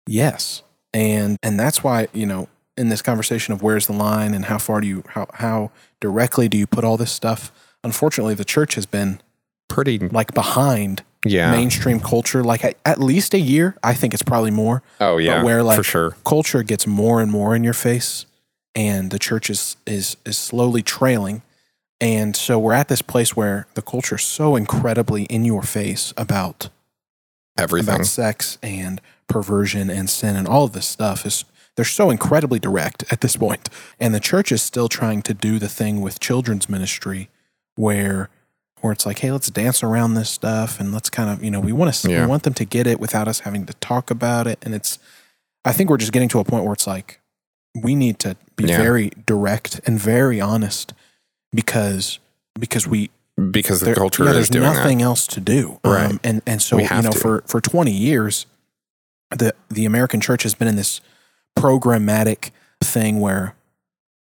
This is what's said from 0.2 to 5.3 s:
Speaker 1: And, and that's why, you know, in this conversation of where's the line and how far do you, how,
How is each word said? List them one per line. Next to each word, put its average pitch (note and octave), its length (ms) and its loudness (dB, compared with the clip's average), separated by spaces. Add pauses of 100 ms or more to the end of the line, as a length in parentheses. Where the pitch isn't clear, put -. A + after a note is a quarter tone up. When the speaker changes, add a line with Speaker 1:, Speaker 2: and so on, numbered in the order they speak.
Speaker 1:
And, G#2+ 500 2
and G#2+ 160 0
that's C#3 240 0
why, A#2 280 0
you G#2+ 140 -4
know, F#2+ 240 -4 (280)
in A#2+ 120 0
this G#2+ 140 -2
conversation A2+ 500 -2
of G2 80 -6
where's G#2+ 260 2
the G#2+ 60 -4
line G#2+ 400 0
and F#2+ 120 -4
how G#2 120 -2
far G#2 240 -2
do G#2 60 -2
you, F#2+ 220 -4
how, G#2 260 -8